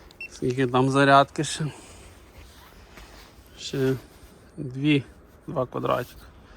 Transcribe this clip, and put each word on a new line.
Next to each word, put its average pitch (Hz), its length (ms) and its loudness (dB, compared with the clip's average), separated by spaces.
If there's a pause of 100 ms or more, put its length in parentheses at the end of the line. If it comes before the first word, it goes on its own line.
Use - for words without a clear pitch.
(300)
Скільки 131 360 -2
там 127 240 0
зарядки 139 540 4
ще? - 220 -6 (1900)
Ще 131 360 -2 (600)
дві, 139 480 0 (420)
два 131 200 -6
квадратика. 127 540 -6 (360)